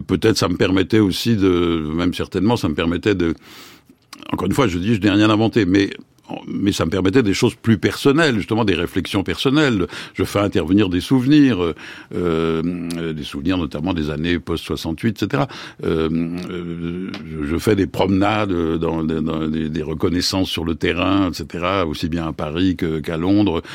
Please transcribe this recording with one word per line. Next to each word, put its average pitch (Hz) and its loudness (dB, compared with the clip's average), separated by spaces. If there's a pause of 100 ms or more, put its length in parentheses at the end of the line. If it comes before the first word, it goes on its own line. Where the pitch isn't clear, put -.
peut-être 98 2
ça 113 2
me 90 0
permettait 95 2
aussi 107 2
de, 87 2
même 87 0
certainement, 95 0
ça 98 -2
me 76 0
permettait 87 0
de, 85 0 (1000)
encore - -4
une 98 0
fois, 135 4
je 87 -2
dis, 107 2
je 92 -2
n'ai 104 2
rien 104 4
inventé, 107 2
mais, 95 4 (580)
mais - 0
ça 101 0
me 82 0
permettait 98 2
des 98 2
choses 107 2
plus 110 2
personnelles, 139 2
justement 110 0
des 92 2
réflexions 87 -2
personnelles. 127 2 (260)
Je 92 -2
fais 101 0
intervenir 95 2
des 87 0
souvenirs, 131 4
euh, 82 0 (400)
euh, 82 -2
des 73 -8
souvenirs 73 -4
notamment 82 -2
des 76 -2
années 82 -2
post 85 -6
soixante-huit, 85 -4
et - -12
cetera. 135 -2 (360)
Euh, 80 0 (400)
euh, 87 -8 (140)
je, 78 -6
je 80 -2
fais 104 2
des 95 2
promenades 101 0 (260)
dans, 82 -2
dans 80 -2
des, 78 -2
des 78 -4
reconnaissances 87 -2
sur 82 -4
le 82 -2
terrain, 92 0
et - -8
cetera, 87 -2
aussi 78 -4
bien 82 -4
à 80 -6
Paris 85 -2
que, 80 -2
qu'à 82 -6
Londres. 92 2 (120)